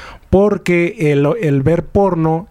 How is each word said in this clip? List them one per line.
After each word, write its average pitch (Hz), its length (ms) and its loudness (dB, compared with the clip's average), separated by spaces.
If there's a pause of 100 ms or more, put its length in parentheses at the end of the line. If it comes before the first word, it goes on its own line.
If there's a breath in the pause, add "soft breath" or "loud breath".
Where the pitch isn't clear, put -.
(300 loud breath)
porque 175 840 0
el, 143 160 2 (140)
el 139 200 0
ver 165 220 0
porno, 170 680 0